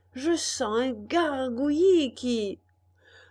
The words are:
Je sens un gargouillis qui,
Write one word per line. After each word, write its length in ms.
Je 220
sens 440
un 120
gargouillis 1200
qui, 440